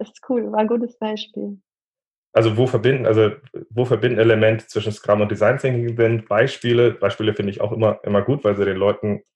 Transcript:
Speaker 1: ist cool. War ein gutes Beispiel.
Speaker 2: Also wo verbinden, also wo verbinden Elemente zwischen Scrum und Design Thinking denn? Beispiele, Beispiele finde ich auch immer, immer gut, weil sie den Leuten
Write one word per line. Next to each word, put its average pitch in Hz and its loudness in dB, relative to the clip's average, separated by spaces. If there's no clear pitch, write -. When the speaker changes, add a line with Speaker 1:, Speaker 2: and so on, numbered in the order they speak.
Speaker 1:
ist - -16
cool. 226 -4
War 214 -2
ein 214 0
gutes 233 -4
Beispiel. 208 -10
Speaker 2:
Also 110 2
wo 127 2
verbinden, 123 0
also 107 4
wo 120 -2
verbinden 113 0
Elemente 110 2
zwischen 107 -6
Scrum 104 0
und 104 -2
Design 104 0
Thinking 120 -2
denn? 117 0
Beispiele, 120 2
Beispiele 104 -2
finde 101 -4
ich 98 -6
auch 110 -4
immer, 110 0
immer 101 0
gut, 139 -2
weil 104 2
sie 101 0
den 95 -2
Leuten 101 -2